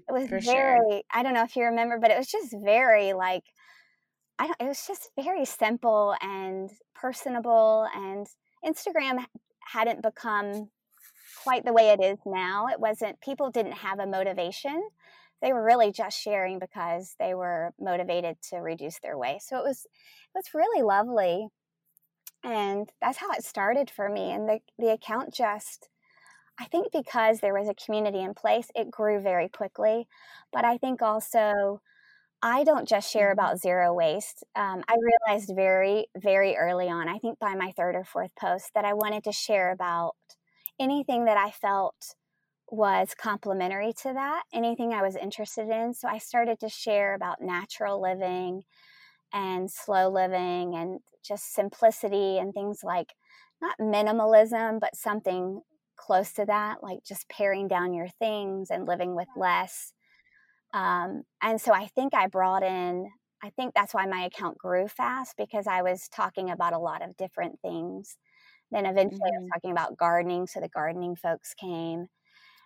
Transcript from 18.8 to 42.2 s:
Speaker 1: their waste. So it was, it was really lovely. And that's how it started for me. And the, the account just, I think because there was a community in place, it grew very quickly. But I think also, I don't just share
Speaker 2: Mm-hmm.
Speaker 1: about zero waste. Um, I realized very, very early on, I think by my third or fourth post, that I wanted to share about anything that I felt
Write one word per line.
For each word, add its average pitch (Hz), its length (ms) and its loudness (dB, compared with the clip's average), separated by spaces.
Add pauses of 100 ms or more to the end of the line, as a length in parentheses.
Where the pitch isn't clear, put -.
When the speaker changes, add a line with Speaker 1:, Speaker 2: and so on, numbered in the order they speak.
Speaker 1:
their - 180 -8
waste. 135 320 -6
So 262 100 -4
it - 40 -4
was, 269 220 -2
it - 60 -20 (440)
was 381 200 -8
really 349 280 2
lovely. 208 680 2 (920)
And 208 460 -4 (120)
that's 254 180 -2
how 392 120 -6
it 254 120 -6
started 233 460 0
for 202 200 -4
me. 196 220 -4
And 214 180 -4
the, 220 100 2 (180)
the 226 140 4
account 220 420 -2
just, - 560 -4 (720)
I 247 60 -12
think - 280 0
because 226 480 2
there 196 120 2
was 202 160 0
a 202 60 -4
community 208 460 -2
in 190 140 -6
place, 220 400 2
it 233 160 -4
grew 214 300 0
very 185 280 2
quickly. 214 580 -2 (460)
But - 120 2
I 240 120 4
think 262 240 -2
also, 214 800 2 (600)
I 247 200 4
don't 294 240 4
just 202 240 2
share 202 200 6
Speaker 2:
Mm-hmm. - 0 -
Speaker 1:
about 190 280 2
zero 180 340 4
waste. 170 500 0 (120)
Um, 190 320 -2
I 233 100 6 (300)
realized 208 280 0
very, 190 520 4 (100)
very 196 400 4
early 180 320 0
on, 170 200 -2
I 180 100 -6
think 226 200 -6
by 202 160 -2
my 185 160 -4
third 180 240 -2
or 185 100 -4
fourth 180 340 -6
post, 185 360 -4
that 208 100 2
I 208 80 2
wanted 208 320 -2
to 214 80 -4
share 190 380 2
about 170 440 -2 (640)
anything 269 460 0
that 214 120 6
I 202 140 2
felt 196 640 -2 (540)